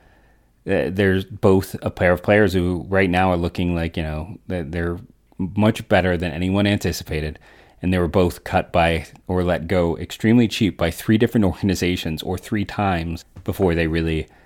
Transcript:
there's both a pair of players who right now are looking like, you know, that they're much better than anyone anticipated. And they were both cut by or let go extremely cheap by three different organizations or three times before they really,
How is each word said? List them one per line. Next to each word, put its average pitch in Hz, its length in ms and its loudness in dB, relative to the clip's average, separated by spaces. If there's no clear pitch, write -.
there's 95 600 0
both 98 580 2
a 104 80 -4
pair 90 220 2
of 87 100 -2
players 104 300 4
who 90 360 -2
right 95 220 2
now 92 200 2
are 90 60 2
looking 87 380 -2
like, 82 220 -4
you 85 80 -4
know, 78 420 -8
that 87 240 -6
they're 85 280 -4
much 98 500 0
better 90 280 4
than 85 140 -4
anyone 92 360 0
anticipated. 80 720 -4
And 92 100 0
they 92 60 2
were 87 100 2
both 90 360 0
cut - 280 -2
by 82 340 2
or 90 160 -2
let 85 240 -2
go 85 320 0
extremely 113 480 2
cheap 101 300 0
by 82 140 0
three 110 280 0
different 113 260 2
organizations 87 800 -2
or 90 160 -6
three 104 260 -4
times 85 600 -4
before 92 300 0
they 82 120 0
really, 80 420 -2